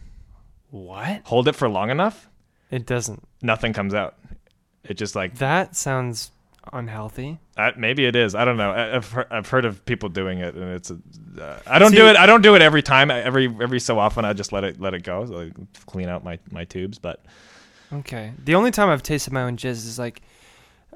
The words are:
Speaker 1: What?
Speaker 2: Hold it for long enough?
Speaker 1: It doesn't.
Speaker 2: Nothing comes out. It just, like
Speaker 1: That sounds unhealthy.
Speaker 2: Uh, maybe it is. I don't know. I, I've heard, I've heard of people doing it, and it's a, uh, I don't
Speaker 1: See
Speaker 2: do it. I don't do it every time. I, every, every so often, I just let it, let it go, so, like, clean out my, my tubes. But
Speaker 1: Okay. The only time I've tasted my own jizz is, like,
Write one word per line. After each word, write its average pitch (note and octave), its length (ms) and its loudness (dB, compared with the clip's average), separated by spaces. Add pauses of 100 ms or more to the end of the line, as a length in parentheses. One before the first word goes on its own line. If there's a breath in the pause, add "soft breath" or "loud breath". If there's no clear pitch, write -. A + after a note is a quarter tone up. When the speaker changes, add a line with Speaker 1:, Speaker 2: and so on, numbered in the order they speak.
(680 soft breath)
Speaker 1:
What? G#2+ 560 -12
Speaker 2:
Hold B2 220 0
it D3 80 0
for B2+ 140 -2
long G2+ 200 -2
enough? F3+ 400 -4 (400)
Speaker 1:
It B2 160 -8
doesn't. A#2 420 -8 (140)
Speaker 2:
Nothing A2+ 320 -2
comes G2 220 -4
out. G2 200 -6 (680)
It G2 120 -12
just, G#2 200 -8
like F#2+ 240 -8
Speaker 1:
That D#3+ 360 -4
sounds B2+ 560 -6 (400)
unhealthy. B2 680 -12 (180)
Speaker 2:
Uh, A2+ 200 -2
maybe C3 280 0
it A#2+ 100 0
is. G#2+ 200 2
I A#2 100 0
don't A#2+ 120 0
know. G2+ 140 -2
I, A2+ 260 -4
I've A2 140 -8
heard, B2 200 -6
I've A2 180 -8
heard B2+ 160 0
of G2+ 200 -6
people A2 240 -6
doing F#2 300 -6
it, F2 160 -8
and F2+ 180 -12
it's F2+ 180 -14
a, E2+ 80 -16 (420)
uh, D2 240 -16
I C#3 140 4
don't G#3 120 10
Speaker 1:
See G3 60 6
Speaker 2:
do A3 100 12
it. G#3+ 80 10
I F3+ 100 8
don't A3 160 10
do G#3 140 10
it E3+ 60 10
every D3+ 220 6
time. C#3 260 4
I, B2 120 -2
every, B2+ 260 0 (140)
every B2 180 -2
so A#2 180 -2
often, G#2+ 280 0
I G#2 80 -2
just G2 180 -8
let G2 120 -4
it, F2+ 160 -8
let F#2+ 140 -6
it F2 100 -10
go, F#2 220 -8
so, A#2 80 -14
like, E2+ 200 -14 (340)
clean F#2 220 -10
out F2 140 -10
my, E2+ 140 -14 (140)
my E2+ 140 -14
tubes. F#2 340 -12
But - 240 -14 (720 soft breath)
Speaker 1:
Okay. B2 400 -14 (100)
The D3+ 120 0
only A3+ 160 2
time G#3 180 0
I've C#3+ 140 -2
tasted C#3+ 280 -6
my C3 120 -4
own A#2+ 140 -6
jizz - 80 -14 (200)
is, A#2 140 -14
like, A#2+ 220 -12 (760 soft breath)